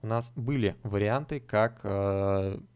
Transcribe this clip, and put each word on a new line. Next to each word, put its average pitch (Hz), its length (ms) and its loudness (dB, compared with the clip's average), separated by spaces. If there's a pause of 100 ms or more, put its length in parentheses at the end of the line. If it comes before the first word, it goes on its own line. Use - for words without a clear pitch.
у 110 60 -8
нас 117 300 -2
были 120 460 0
варианты, 113 580 0
как, 113 420 0
э, 98 800 0 (140)